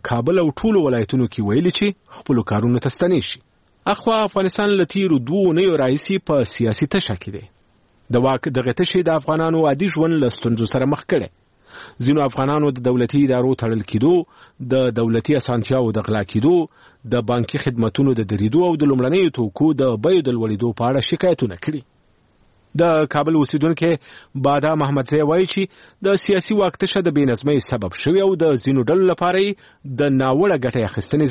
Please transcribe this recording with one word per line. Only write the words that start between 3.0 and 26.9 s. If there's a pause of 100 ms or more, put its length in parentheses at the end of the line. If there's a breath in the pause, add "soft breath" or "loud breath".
شي. (460)
اخوا
افغانستان
له (100)
تیرو (120)
دوو
اونیو
راهیسې
په (120)
سیاسي
تشه
کې
دی. (640)
د
واک
دغه
تشې
د (120)
افغانانو
عادي
ژوند
له
ستونزو
سره
مخ (120)
کړی. (760 loud breath)
ځینو
افغانانو
د
دولتي
ادارو
تړل (100)
کېدو، (600 soft breath)
د
دولتي
اسانتیاو
د
غلا
کېدو، (580 soft breath)
د
بانکي
خدمتونو
د
دریدو
او
د
لومړنیو
توکو
د
بیو
د
لوړېدو
په
اړه
شکایتونه
کړي. (1000)
د (120)
کابل
اوسیدونکی (540 loud breath)
بادا (120)
محمدزی
وایي
چې (440 soft breath)
د (120)
سیاسي
واک
تشه